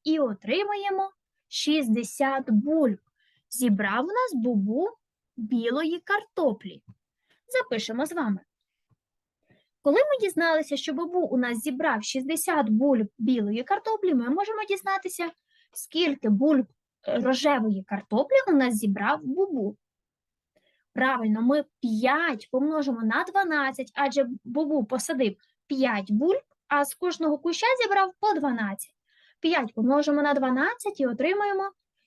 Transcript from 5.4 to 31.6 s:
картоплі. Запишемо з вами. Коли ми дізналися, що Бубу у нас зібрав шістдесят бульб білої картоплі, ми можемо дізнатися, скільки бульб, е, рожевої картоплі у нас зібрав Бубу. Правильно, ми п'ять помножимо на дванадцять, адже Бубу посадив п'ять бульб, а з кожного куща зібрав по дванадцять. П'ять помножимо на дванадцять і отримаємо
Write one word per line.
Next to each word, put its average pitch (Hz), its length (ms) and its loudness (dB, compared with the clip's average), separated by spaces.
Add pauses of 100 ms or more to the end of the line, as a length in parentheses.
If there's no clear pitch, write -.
картоплі. 320 840 -4 (680)
Запишемо 277 580 -2
з 320 60 -10
вами. 233 280 -2 (1400)
Коли 285 140 4
ми 554 240 4
дізналися, 330 560 0
що 302 160 -6
Бубу 339 280 -2
у 269 160 0
нас 240 220 0
зібрав 262 460 -2
шістдесят 285 640 -2
бульб 220 400 4 (100)
білої 226 440 0
картоплі, 415 520 0
ми 240 160 0
можемо 415 380 -2
дізнатися, 381 640 -4 (420)
скільки 311 560 -2
бульб, 240 380 4 (420)
е, - 120 0
рожевої 247 640 0
картоплі 214 540 0 (120)
у 370 40 4
нас 254 220 4
зібрав 214 480 0
Бубу. 262 540 -2 (1160)
Правильно, 233 500 0
ми 285 220 2 (160)
п'ять 254 680 0
помножимо 277 520 -2
на 233 220 0
дванадцять, 302 720 -2
адже 277 320 -2 (180)
Бубу 285 400 -2
посадив 254 520 -2 (300)
п'ять 240 440 -2
бульб, 330 320 2 (260)
а 285 160 2
з 277 100 -4
кожного 320 440 -2
куща 339 280 -2 (160)
зібрав 381 380 2
по 415 120 2
дванадцять. 233 640 -4 (460)
П'ять 320 340 0
помножимо 285 480 2
на 285 120 2
дванадцять 294 640 -2
і 269 60 2
отримаємо 392 640 -2 (360)